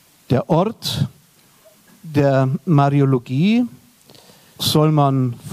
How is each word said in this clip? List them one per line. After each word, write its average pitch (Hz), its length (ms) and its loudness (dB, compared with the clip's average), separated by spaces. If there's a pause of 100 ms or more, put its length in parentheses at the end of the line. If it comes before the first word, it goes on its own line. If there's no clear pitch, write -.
(300)
der 120 200 0
Ort - 580 -2 (960)
der 139 460 0 (160)
Mariologie? 143 1000 0 (920)
Soll 156 320 2
man 135 420 0 (200)